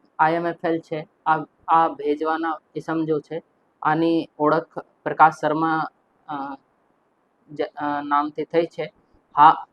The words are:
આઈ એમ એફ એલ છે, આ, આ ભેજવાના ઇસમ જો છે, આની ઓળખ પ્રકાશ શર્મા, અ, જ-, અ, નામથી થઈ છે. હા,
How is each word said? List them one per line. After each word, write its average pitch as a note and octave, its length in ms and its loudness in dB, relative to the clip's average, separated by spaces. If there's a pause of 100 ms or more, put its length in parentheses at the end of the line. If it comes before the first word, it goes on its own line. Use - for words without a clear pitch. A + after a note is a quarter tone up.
(200)
આઈ D#3+ 140 4
એમ E3+ 140 -2
એફ E3+ 180 -8
એલ E3 140 0
છે, D#3+ 280 -10 (180)
આ, D#3+ 100 2 (320)
આ E3 200 4
ભેજવાના D#3 720 -4 (160)
ઇસમ D#3+ 300 -4
જો D#3 140 -2
છે, D#3 240 -10 (400)
આની E3 460 0 (100)
ઓળખ D3+ 400 0
પ્રકાશ D#3 640 2
શર્મા, D#3+ 460 -2 (400)
અ, C#3 280 -10 (960)
જ-, D3 100 -10
અ, D3 400 -6
નામથી D3 420 -2
થઈ E3 220 -2
છે. D#3 280 -12 (440)
હા, D#3 360 6